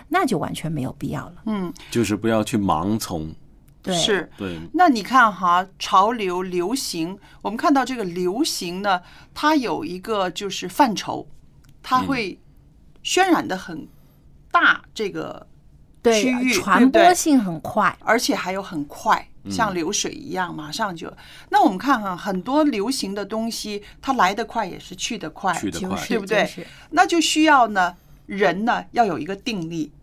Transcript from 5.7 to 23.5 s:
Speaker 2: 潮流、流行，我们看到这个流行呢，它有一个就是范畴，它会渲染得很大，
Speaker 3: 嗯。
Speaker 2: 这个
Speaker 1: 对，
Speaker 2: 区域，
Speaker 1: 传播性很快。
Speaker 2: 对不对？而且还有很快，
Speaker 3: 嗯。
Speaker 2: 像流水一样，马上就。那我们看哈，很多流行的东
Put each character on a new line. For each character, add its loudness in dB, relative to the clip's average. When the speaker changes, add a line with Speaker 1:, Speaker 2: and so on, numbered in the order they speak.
Speaker 2:
潮 4
流、 -2
流 -2
行， -6
我 -4
们 -6
看 4
到 4
这 -6
个 -4
流 -2
行 -4
呢， 0
它 2
有 -2
一 -8
个 -2
就 -8
是 -8
范 0
畴， -8
它 0
会 -4
渲 2
染 4
得 -4
很 -12
大， 4
Speaker 3:
嗯。 -16
Speaker 2:
这 -6
个 -10
Speaker 1:
对， 4
Speaker 2:
区 2
域， 0
Speaker 1:
传 6
播 8
性 4
很 -4
快。 0
Speaker 2:
对 -10
不 -14
对？ 2
而 4
且 -2
还 -6
有 -6
很 -6
快， -2
Speaker 3:
嗯。 -8
Speaker 2:
像 0
流 -4
水 -4
一 -14
样， -6
马 -12
上 -4
就。 -12
那 4
我 6
们 2
看 0
哈， -4
很 -4
多 2
流 0
行 -4
的 -6
东 -4